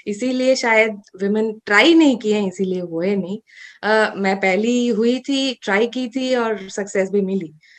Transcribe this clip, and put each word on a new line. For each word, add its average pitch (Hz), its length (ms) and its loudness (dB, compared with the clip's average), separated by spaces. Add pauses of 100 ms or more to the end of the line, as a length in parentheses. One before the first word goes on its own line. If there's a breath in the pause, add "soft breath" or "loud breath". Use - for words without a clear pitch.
इसीलिए 254 480 0
शायद 220 480 0 (220)
women 214 280 0 (140)
try 220 280 6
नहीं 294 220 6
किए 208 180 0
हैं, 208 140 0
इसीलिए 185 320 -4
हुए 175 360 -4
नहीं। 190 220 -4 (440 loud breath)
अ, 214 340 0
मैं 196 200 0
पहली 214 520 0
हुई 233 300 2
थी, 269 440 -2
try 208 240 0
की 247 220 -6
थी 254 260 -2
और 220 340 -2
success 196 420 -4
भी 202 100 0
मिली। 185 340 -4 (240 soft breath)